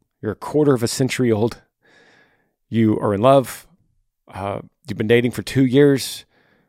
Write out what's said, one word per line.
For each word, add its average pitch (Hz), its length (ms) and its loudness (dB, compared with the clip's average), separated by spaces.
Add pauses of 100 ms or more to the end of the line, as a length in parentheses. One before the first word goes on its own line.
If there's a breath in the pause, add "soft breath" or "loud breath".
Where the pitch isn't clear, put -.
(220)
You're 107 100 -6
a 92 40 -6
quarter 143 380 0
of 117 100 0
a 127 40 -2
century 127 460 -2
old. 110 280 -2 (1080 soft breath)
You 110 300 2
are 104 140 -2
in 98 80 -2
love. 135 460 2 (640)
Uh, 98 320 -8 (260)
you've 101 100 -12
been 110 100 -4
dating 120 240 2
for - 100 -10
two 131 240 0
years. 139 580 2 (460)